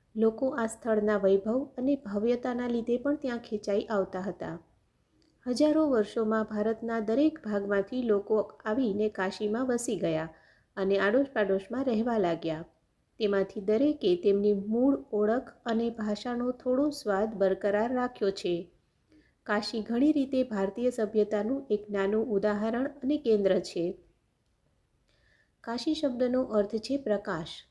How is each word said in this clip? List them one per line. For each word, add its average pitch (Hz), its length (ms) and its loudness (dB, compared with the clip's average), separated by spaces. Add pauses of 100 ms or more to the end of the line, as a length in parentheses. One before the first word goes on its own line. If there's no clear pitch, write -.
(160)
લોકો 220 340 2
આ 247 160 -2
સ્થળના 214 520 0
વૈભવ 196 500 2 (100)
અને 262 180 0
ભવ્યતાના 240 720 -2
લીધે 240 300 0
પણ 277 180 -2
ત્યાં 247 220 -4
ખેંચાઈ 208 440 -4
આવતા 190 400 -2
હતા. 175 380 -8 (880)
હજારો 302 420 4
વર્ષોમાં 220 540 0
ભારતના 220 560 -2
દરેક 269 440 2
ભાગમાંથી 202 580 -2
લોકો 214 380 2 (260)
આવીને 214 440 0
કાશીમાં 208 580 -2
વસી 240 280 -2
ગયા 165 380 -2 (440)
અને 196 220 2
આડોશ 214 340 2
પાડોશમાં 208 520 -2
રહેવા 233 320 0
લાગ્યા. 165 480 -2 (540)
તેમાંથી 202 420 0
દરેકે 220 540 2
તેમની 202 380 4
મૂળ 226 460 2 (140)
ઓળખ 220 420 0 (100)
અને 233 240 0
ભાષાનો 233 600 -4
થોડો 254 380 0
સ્વાદ 214 460 -2
બરકરાર 202 580 0
રાખ્યો 247 380 -2
છે. 180 240 -2 (880)
કાશી 214 380 -2
ઘણી 240 300 2
રીતે 269 320 2
ભારતીય 220 460 -2
સભ્યતાનું 220 800 0
એક 208 200 -2
નાનું 202 380 0
ઉદાહરણ 214 600 0
અને 277 300 -2
કેન્દ્ર 202 420 4
છે. 175 380 -4 (1700)
કાશી 247 300 -2
શબ્દનો 254 500 0
અર્થ 208 320 0
છે 262 220 -2
પ્રકાશ. 208 500 -2 (240)